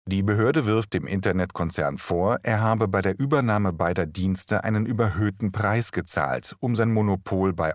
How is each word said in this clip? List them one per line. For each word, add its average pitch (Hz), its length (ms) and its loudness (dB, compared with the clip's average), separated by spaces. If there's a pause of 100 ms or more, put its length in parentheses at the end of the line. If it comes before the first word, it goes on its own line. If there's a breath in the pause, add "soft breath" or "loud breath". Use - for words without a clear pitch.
Die 95 160 0
Behörde 110 420 2
wirft 110 280 0
dem 76 120 -2
Internetkonzern 87 920 -2
vor, 92 460 0
er 107 180 0
habe 110 260 2
bei 95 140 0
der 95 180 0
Übernahme 117 540 2
beider 85 320 0
Dienste 92 580 -2
einen 107 220 0
überhöhten 104 640 0
Preis 107 400 0
gezahlt, 71 680 -4
um 120 160 -2
sein 113 180 2
Monopol 95 600 0
bei 80 220 -2